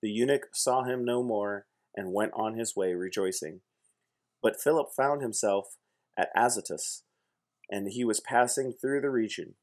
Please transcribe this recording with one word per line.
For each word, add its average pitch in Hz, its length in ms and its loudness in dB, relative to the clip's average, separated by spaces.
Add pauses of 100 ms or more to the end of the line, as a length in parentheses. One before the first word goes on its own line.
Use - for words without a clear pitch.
The 110 80 -4
eunuch 131 420 2
saw 127 320 0
him 127 200 -2
no 120 180 0
more 101 440 -2 (300)
and 92 160 -6
went 107 220 0
on 110 220 -2
his - 200 -4
way 92 180 0
rejoicing. 92 680 -4 (840)
But 113 180 2
Philip 156 340 4
found 139 280 2
himself 104 540 0 (400)
at - 200 0
Azotus, - 680 0 (680)
and 101 200 -4
he 120 140 -2
was 110 160 2
passing 123 520 2
through 139 280 -2
the 139 100 0
region. 110 520 -2